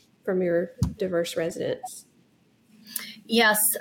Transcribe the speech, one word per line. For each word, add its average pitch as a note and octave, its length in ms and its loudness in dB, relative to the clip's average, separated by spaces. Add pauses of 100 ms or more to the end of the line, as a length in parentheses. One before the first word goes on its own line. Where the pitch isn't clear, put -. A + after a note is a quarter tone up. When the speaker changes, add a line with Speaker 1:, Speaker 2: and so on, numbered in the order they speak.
(240)
Speaker 1:
from F#3 180 0
your E3+ 300 0 (260)
diverse F3 380 -2
residents? - 680 -6 (1200)
Speaker 2:
Yes, A3+ 320 4 (240)